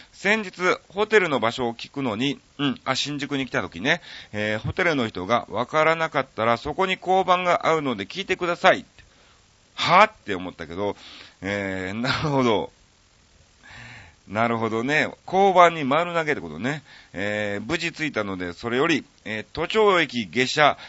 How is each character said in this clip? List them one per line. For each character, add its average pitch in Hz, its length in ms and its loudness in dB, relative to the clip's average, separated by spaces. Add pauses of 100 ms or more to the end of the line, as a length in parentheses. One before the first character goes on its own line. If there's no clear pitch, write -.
(120)
先 214 300 0
日、 185 80 -10 (380)
ホ 202 180 -2
テ 214 140 4
ル 180 80 2
の 139 100 0
場 113 140 0
所 123 160 -2
を 117 60 -4
聞 - 180 -14
く 143 100 -6
の 117 140 -2
に、 131 240 -2 (180)
う 143 80 -2
ん、 127 180 -4
あ、 131 120 -2
新 143 240 -6
宿 143 180 -4
に 135 80 -4
来 - 40 -20
た 127 120 -2
時 85 180 -10
ね、 156 220 0 (300)
え 107 240 -2
ー、 - 20 -8
ホ - 140 -6
テ - 100 -2
ル 170 140 2
の 120 100 0
人 92 200 -6
が 113 220 0
わ 113 180 -4
か 156 180 2
ら 160 100 4
な 160 160 -2
か 147 100 0
っ 131 60 -4
た - 180 -4
ら、 117 120 4
そ 143 180 -8
こ 190 120 0
に 185 140 -2
交 185 240 2
番 180 200 2
が 175 240 2
あ 160 80 4
る 156 60 -2
の 131 120 -2
で 98 120 -6
聞 - 160 -10
い 190 40 -10
て 185 100 -2
く 175 120 -2
だ 170 80 0
さ 170 160 6
い。」 147 120 -2 (880)
は？ 175 300 6
っ 214 80 4
て - 220 -6
思 90 160 -6
っ - 20 -12
た 85 140 -12
け 82 80 -14
ど、 98 220 -4 (440)
え 95 540 -4
ー、 - 0 -
な 120 160 -4
る 139 200 -2
ほ 135 120 2
ど。 107 300 2 (1600)
な 110 180 0
る 117 100 0
ほ 113 140 -2
ど 113 140 -2
ね。 139 240 0 (180)
交 190 260 2
番 175 220 8
に 160 80 -6
丸 160 320 -2
投 165 100 -2
げ 151 80 -2
っ - 40 0
て 98 40 -8
こ 82 80 -10
と 76 100 -12
ね。 135 260 -6 (280)
え 101 480 -4
ー、 104 60 -10
「無 151 100 -2
事 165 160 -6
着 156 140 -6
い 143 60 -6
た 107 100 -2
の 98 140 -6
で、 90 160 -6
そ 113 180 -8
れ 117 60 0
よ 139 100 4
り、 160 180 0 (200)
え 107 160 -8
ー、 107 120 -14
都 160 140 -4
庁 202 340 4
駅 123 260 -2
下 113 200 2
車、 143 320 4 (100)